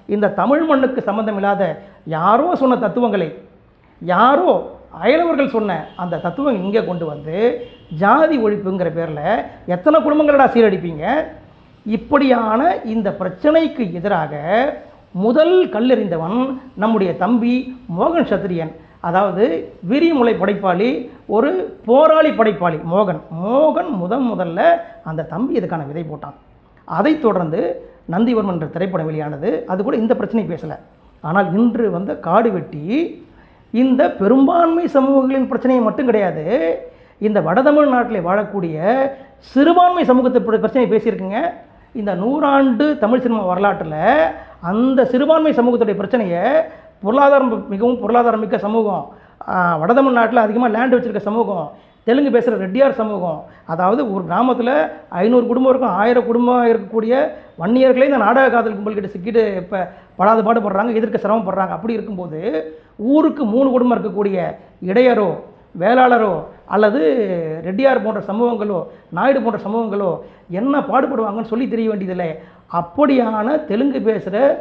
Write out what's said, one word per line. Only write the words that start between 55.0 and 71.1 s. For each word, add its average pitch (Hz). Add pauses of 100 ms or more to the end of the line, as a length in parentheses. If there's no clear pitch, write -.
ஐந்நூறு 226
குடும்பம் 262
இருக்கும், 247
ஆயிரம் 240
குடும்பம் 240
இருக்கக்கூடிய 220 (460)
வன்னியர்களே 254
இந்த 277
நாடக 247
காதல் 220
கும்பல் 208
கிட்ட 196
சிக்கிட்டு 220 (120)
இப்ப 180 (320)
படாத 220
பாடுபடுறாங்க, 214
எதிர்க்க 214
சிரமப்படுறாங்க. 190
அப்படி 220
இருக்கும்போது 180 (580)
ஊருக்கு 294
மூணு 254
குடும்பம் 240
இருக்கக்கூடிய 196 (460)
இடையரோ, 214 (500)
வேளாளரோ 233 (320)
அல்லது 214 (640)
ரெட்டியார் 226
போன்ற 208
சமூகங்களோ, 208 (300)
நாயுடு 247
போன்ற 214
சமூகங்களோ 202 (380)
என்ன 262
பாடுபடுவாங்கன்னு 220